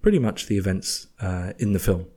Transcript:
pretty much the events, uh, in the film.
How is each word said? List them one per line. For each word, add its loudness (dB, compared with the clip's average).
pretty 4
much -2
the 0
events, -2
uh, -4
in 2
the 2
film. 0